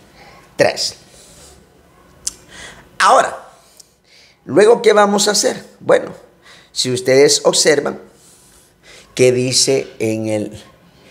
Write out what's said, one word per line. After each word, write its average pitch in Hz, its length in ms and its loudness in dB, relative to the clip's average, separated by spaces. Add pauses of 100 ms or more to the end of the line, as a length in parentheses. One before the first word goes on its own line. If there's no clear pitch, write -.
(560)
tres. - 400 -2 (2000)
Ahora, 233 400 2 (1080)
¿luego 208 360 2
qué 208 120 2
vamos 202 340 2
a 214 40 -2
hacer? - 300 -4 (200)
Bueno, - 300 0 (600)
si - 200 -6
ustedes 131 520 2
observan, 156 560 0 (1120)
¿qué 127 200 2
dice 127 540 -2 (120)
en 110 280 -4
el, 107 360 -8 (480)